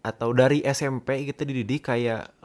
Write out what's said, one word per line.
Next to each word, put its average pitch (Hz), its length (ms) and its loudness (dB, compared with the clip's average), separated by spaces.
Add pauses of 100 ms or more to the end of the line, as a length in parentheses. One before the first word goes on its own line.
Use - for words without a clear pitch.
atau 117 320 -4
dari 131 320 4
S 135 160 0
M 135 240 -4
P 139 240 -4
gitu 143 160 -6
dididik 131 480 -2
kayak 117 400 -2 (120)